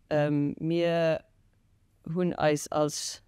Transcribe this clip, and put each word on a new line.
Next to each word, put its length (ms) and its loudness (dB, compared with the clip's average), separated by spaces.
Ähm, 480 2
wir 640 0
haben 280 0
uns 340 0
als 600 -2